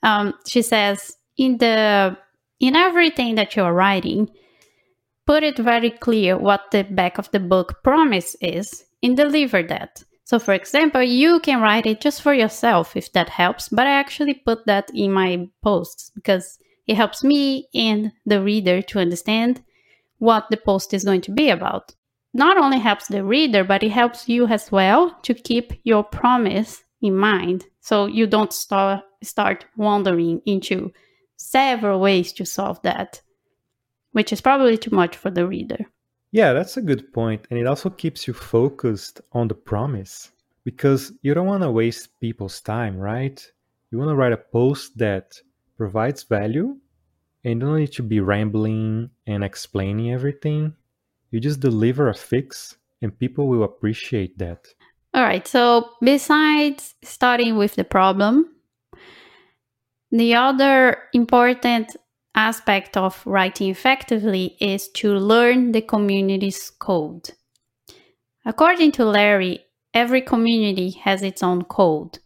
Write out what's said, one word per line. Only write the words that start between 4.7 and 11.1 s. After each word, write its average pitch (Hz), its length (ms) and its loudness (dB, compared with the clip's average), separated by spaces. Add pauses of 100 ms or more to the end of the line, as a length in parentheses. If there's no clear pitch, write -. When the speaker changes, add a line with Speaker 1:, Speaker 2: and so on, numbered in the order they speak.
Speaker 1:
put 302 160 2
it 294 160 -2
very 233 320 2
clear 214 460 0
what 196 340 0
the 202 140 2
back 185 340 -2
of 196 120 -10
the 202 100 0
book 185 440 0
promise 262 560 2
is 175 440 -8 (180)
and 247 140 2
deliver 285 460 2
that." - 400 -10 (220)
So, 240 140 2
for 208 160 2
example, 285 480 2
you 269 380 4